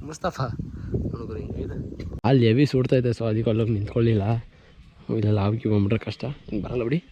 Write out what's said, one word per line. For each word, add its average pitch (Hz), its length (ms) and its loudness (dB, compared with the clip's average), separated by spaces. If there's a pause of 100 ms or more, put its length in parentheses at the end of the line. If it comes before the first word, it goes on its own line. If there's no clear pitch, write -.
ಮುಸ್ತಫಾ. 156 380 -6 (640)
ನೋಡು 120 180 -8
ಗುರು, 87 160 -8
ಹಿಂಗಿದೆ. - 320 -8 (540)
ಅಲ್ಲಿ 131 180 8
ಹೆವಿ 127 240 6
ಸುಡ್ತಾ 131 300 4
ಇದೆ, 120 160 0
so 113 120 -4
ಅದಕ್ಕೆ 113 220 0
ಅಲ್ಲೋಗಿ 113 260 2
ನಿಂತ್ಕೊಳ್ಳಿಲ್ಲ. 110 460 2 (960)
ಇಲ್ಲೆಲ್ಲ 104 280 2
ಆವಿಗೆ 110 280 0
ಬಂದ್ಬಿಟ್ರೆ 101 340 2
ಕಷ್ಟ. - 160 -8 (260)
ಇನ್ನು 104 160 -4
ಬರಲ್ಲ 120 220 -4
ಬಿಡಿ. 156 120 0 (120)